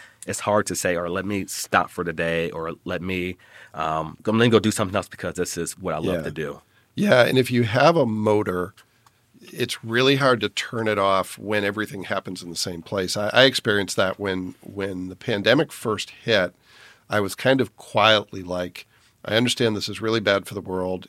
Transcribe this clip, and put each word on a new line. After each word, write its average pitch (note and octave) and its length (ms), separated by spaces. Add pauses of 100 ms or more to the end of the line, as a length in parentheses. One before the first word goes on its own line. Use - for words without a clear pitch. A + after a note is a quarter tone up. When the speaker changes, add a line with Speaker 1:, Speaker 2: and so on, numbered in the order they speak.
(280)
Speaker 1:
it's - 140
hard G#2 260
to F#2 80
say, F2+ 200
"Or F2 140
let F#2 160
me G2 220
stop - 420
for - 140
the E2+ 100
day," E2 380
or E2 220 (120)
let F2+ 160
me, F2+ 360 (360)
um, D#2+ 480
go, G#2+ 100
let A2+ 140
me B2 40
go A2+ 100
do G2+ 120
something G2+ 240
else F#2+ 120
because - 280
this F2 220
is E2 220
what F2+ 160
I - 20
love F2 200
Speaker 2:
Yeah. D#2+ 40
Speaker 1:
to D#2 100
do. C#2+ 300 (320)
Speaker 2:
Yeah, D3 300
and C3+ 140
if B2 120
you A#2+ 140
have C3 320
a D3 100
motor, G#2+ 680 (680)
it's - 420
really B2+ 340
hard C3 240
to G#2 80
turn A2+ 400
it G#2 100
off F#2+ 380
when G#2 260
everything G2+ 400
happens F#2 400
in E2+ 60
the E2+ 60
same F2 260
place. F#2+ 340
I, G#2 140
I B2 160
experienced G#2 500
that F#2+ 240
when, F#2 420
when G2 460
the F#2 80
pandemic A2+ 560
first - 380
hit. G2 440 (560)
I G#2 120
was G2 120
kind C3+ 280
of - 160
quietly G#2+ 640
like, F2+ 440 (360)
"I G#2 120
understand A#2 400
this G2 120
is G2 140
really A2 180
bad G2+ 260
for - 80
the G2+ 80
world. F#2 480